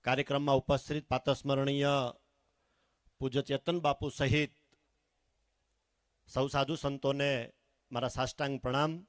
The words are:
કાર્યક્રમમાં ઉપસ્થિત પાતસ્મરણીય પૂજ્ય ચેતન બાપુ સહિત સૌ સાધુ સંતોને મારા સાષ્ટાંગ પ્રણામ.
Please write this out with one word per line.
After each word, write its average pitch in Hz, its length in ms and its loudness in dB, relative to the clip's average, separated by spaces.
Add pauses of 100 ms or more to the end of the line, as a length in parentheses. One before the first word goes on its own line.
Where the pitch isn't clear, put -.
કાર્યક્રમમાં 139 560 2
ઉપસ્થિત 147 480 -2
પાતસ્મરણીય 139 1040 0 (1040)
પૂજ્ય 135 220 0
ચેતન 170 380 -2
બાપુ 147 300 0
સહિત 147 420 2 (1800)
સૌ 139 200 -2
સાધુ 143 280 0
સંતોને 139 760 -2 (380)
મારા 120 260 -4
સાષ્ટાંગ 135 440 -4
પ્રણામ. 156 480 0